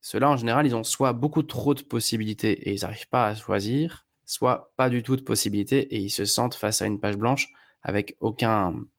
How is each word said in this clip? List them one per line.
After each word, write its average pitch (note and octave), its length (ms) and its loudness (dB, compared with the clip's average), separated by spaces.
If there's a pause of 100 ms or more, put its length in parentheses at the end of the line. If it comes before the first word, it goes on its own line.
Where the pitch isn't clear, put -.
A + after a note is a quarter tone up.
Ceux-là, C3 240 2
en D3 80 6
général, B2+ 300 2
ils B2 100 2
ont A2+ 80 -2
soit B2+ 300 0
beaucoup D3 280 0
trop C3+ 300 0
de B2+ 80 0
possibilités A2 720 -2
et - 220 -2
ils G2 80 -6
n'arrivent G#2 260 -10
pas B2 180 2
à G#2+ 80 0
choisir, G#2+ 720 -2 (200)
soit - 500 0
pas B2+ 140 2
du A#2+ 120 0
tout B2+ 140 0
de C3 60 -4
possibilités G#2+ 580 0 (140)
et A2 40 -2
ils G2 120 -4
se G2+ 160 -2
sentent A#2+ 280 0
face - 280 -2
à G2 40 0
une G#2 140 -2
page G#2 160 -2
blanche A2 340 0 (320)
avec G2+ 380 -2
aucun G#2+ 540 0 (240)